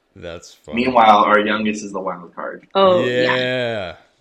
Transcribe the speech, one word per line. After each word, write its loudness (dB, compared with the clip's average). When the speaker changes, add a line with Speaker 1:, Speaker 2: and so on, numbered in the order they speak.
Speaker 1:
That's -14
funny. -6
Speaker 2:
meanwhile, 6
our 4
youngest -4
is -12
the -8
wild -12
card. -14
Speaker 3:
Oh, 4
yeah. 0
Speaker 1:
Yeah. -4